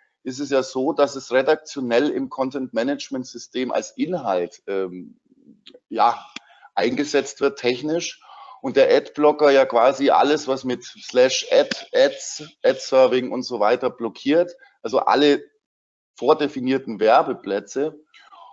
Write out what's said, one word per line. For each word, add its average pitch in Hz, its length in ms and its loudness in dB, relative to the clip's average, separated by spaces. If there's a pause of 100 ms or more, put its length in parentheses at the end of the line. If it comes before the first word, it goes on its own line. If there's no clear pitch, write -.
(240)
ist 131 160 -8
es 135 100 -8
ja 131 140 0
so, 135 280 -4
dass 139 220 0
es 131 160 -14
redaktionell 135 800 0
im 131 180 -6
Content 131 460 -6
Management 127 540 -6
System - 420 -8
als 107 220 -6
Inhalt, 120 720 -4
ähm, 95 540 -8 (720)
ja, 113 360 0 (480)
eingesetzt 135 680 -2
wird 135 200 0
technisch 143 600 -4 (420)
und 131 140 -6
der 127 200 6
Adblocker 147 560 2
ja 135 120 6
quasi 131 460 4
alles, 135 380 2
was 131 160 -4
mit 123 180 -6
slash - 680 0
ad, 139 180 4 (240)
Ads, 139 480 0 (220)
Ad 131 160 2
Serving 127 500 2
und 123 140 -6
so 117 160 -6
weiter 120 300 2
blockiert, 143 640 -2 (260)
also 123 160 -2
alle 139 460 2 (720)
vordefinierten 131 840 -2
Werbeplätze. 147 1040 0 (520)